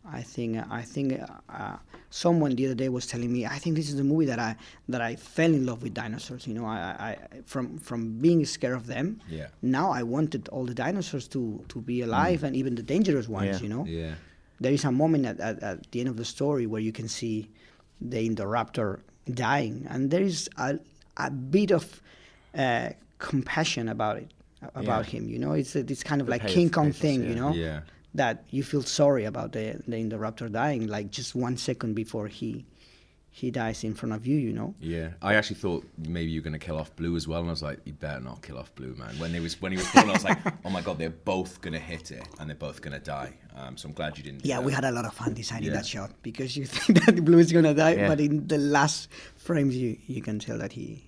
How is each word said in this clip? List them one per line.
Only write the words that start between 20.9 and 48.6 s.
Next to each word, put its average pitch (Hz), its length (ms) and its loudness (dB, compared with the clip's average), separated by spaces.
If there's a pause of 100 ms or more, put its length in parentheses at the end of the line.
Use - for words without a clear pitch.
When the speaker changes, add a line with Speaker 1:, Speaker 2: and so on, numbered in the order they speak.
Speaker 1:
a 135 140 -2
bit 143 400 2
of, - 320 0 (520)
uh, 120 360 2 (280)
compassion 135 680 -2
about 110 300 0
it, 113 120 -14 (440)
about 110 320 0
Speaker 3:
Yeah. - 140 -10
Speaker 1:
him. 110 100 -6
You 117 80 -4
know, 143 140 0
it's 147 220 0
a, - 60 2
it's 127 220 -4
kind 143 180 0
of 127 60 0
Speaker 3:
The 131 60 0
Speaker 1:
like 120 100 -2
Speaker 3:
payoff, 101 120 0
Speaker 1:
King 175 160 8
Kong 151 180 4
Speaker 3:
pathos, - 120 -2
Speaker 1:
thing. 139 220 2
Speaker 3:
yeah. 117 80 -2
Speaker 1:
You 117 60 0
know, 135 180 0
Speaker 2:
Yeah. 80 260 -2 (360)
Speaker 1:
that 123 340 0
you 131 120 -2
feel 139 200 0
sorry 139 420 4
about 113 280 -4
the, 113 360 -6
the 113 80 -4
Indoraptor 110 560 -4
dying, 117 340 0
like, 104 240 -4
just - 240 -8
one 123 220 0
second 120 380 -2
before 107 340 -4
he, - 360 -8 (640)
he 127 200 -6
dies 113 320 -2
in 110 120 -2
front 110 200 -4
of 110 100 -8
you. 135 120 2
You 120 160 0
know. 110 260 -4
Speaker 2:
Yeah, 82 420 -4
I 101 140 4
actually 104 220 4
thought 85 280 -2 (140)
maybe 82 320 -2
you 80 100 -2
were 71 40 -10
gonna 78 160 -6
kill 80 180 -6
off 78 160 -8
Blue 85 220 -2
as 78 100 -2
well, 80 140 -2
and 85 80 -2
I - 20 -2
was 82 140 -4
like, 71 200 -6
"You - 80 -12
better 73 280 -8
not 64 220 -12
kill 69 160 -14
off - 180 -14
Blue, 64 180 -10
man." 62 240 -10
When 82 140 -4
they 85 80 -2
was, 82 200 -6
when 92 120 -2
he 92 60 0
was - 120 -2
born, - 200 10
I - 20 2
was - 100 2
like, - 160 4 (160)
Speaker 1:
<laughs> - 100 -18
Speaker 2:
"Oh 92 60 -4
my 92 120 0
God, 90 160 -4
they're 82 120 -2
both 92 500 -4
gonna 80 200 -6
hit 80 320 -10
it, 58 100 -14 (160)
and 76 100 -10
they're 73 60 -8 (140)
both - 120 -12
gonna 71 200 -10
die." 69 320 -8 (240)
Um, 65 200 -12
so - 120 -14
I'm 76 60 -10
glad 76 220 -6
you 73 60 -14
didn't 69 220 -12
do 135 40 -2
Speaker 1:
Yeah, 127 120 -2
we 131 100 0
Speaker 2:
that. 131 140 -2
Speaker 1:
had 131 80 2
a - 20 -
lot 120 100 -4
of 110 100 -8
fun 117 200 -4
designing 107 360 -6
Speaker 2:
Yeah. - 80 -2
Speaker 1:
that - 80 -6
shot, 98 260 -8 (100)
because 127 340 -6
you 139 100 -4
<laughs> - 100 -8
think 170 300 8
that 180 180 8
Blue 170 160 12
is 170 100 8
gonna 160 240 8
die, 160 200 8
Speaker 3:
Yeah. 202 120 4
Speaker 1:
but 156 140 4
in 147 260 2
the 156 120 2
last 143 500 4 (260)